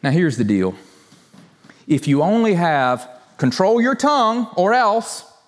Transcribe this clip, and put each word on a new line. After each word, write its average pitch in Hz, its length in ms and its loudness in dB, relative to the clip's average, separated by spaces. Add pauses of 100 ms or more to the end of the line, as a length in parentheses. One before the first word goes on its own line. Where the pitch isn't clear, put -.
Now, 143 60 0
here's 156 260 0
the 117 80 0
deal. 95 300 0 (1120)
If 151 200 -2
you 143 160 2
only 214 320 2
have 143 540 0 (300)
control 190 420 2
your 254 140 2
tongue 247 600 0
or 190 200 2
else 226 500 -2 (240)